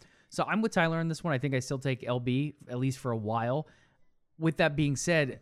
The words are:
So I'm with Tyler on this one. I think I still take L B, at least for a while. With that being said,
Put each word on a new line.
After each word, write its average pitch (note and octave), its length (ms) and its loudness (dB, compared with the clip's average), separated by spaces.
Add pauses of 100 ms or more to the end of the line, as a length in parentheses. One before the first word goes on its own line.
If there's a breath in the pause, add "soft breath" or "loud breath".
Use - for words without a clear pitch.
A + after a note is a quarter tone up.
(300 soft breath)
So - 140 -2
I'm F#3 180 0
with A3 100 0
Tyler E3 260 2
on E3 100 -2
this D#3+ 160 -6
one. E3 100 0
I C3 40 2
think C3+ 160 -2
I C3 40 2
still C3+ 220 -4
take B2+ 260 -2
L B2 140 0
B, B2+ 340 0 (140)
at B2 100 -6
least C3 200 0
for B2+ 120 -4
a A#2 60 0
while. A2+ 500 -2 (720 soft breath)
With D#3+ 180 0
that D#3+ 180 2
being C#3+ 220 2
said, D3+ 460 2